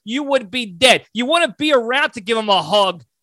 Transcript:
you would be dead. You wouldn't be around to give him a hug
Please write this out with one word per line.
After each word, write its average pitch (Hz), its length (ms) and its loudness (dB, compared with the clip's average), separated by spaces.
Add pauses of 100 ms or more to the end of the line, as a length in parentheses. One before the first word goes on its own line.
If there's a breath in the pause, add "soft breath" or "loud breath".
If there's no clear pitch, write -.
you 240 200 -6
would 269 280 -2
be 247 140 -6
dead. 226 480 2
You 233 120 -2
wouldn't 311 320 -2
be 302 140 -2
around 262 400 0
to 233 100 -14
give 220 160 -2
him 214 120 -2
a 190 120 4
hug 175 420 0 (200)